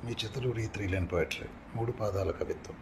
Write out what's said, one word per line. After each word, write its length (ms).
మీ 80
చిత్తలూరి 540
త్రీ 220
లైన్ 240
పోయట్రీ, 360
మూడు 160
పాదాల 380
కవిత్వం. 520